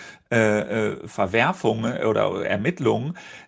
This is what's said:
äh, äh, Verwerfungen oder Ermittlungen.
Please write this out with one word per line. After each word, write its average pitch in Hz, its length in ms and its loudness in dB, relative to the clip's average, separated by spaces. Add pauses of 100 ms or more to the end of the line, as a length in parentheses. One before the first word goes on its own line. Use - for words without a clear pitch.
(320)
äh, 107 280 4 (320)
äh, - 140 -10
Verwerfungen 113 960 0
oder 104 400 2
Ermittlungen. 120 720 0 (320)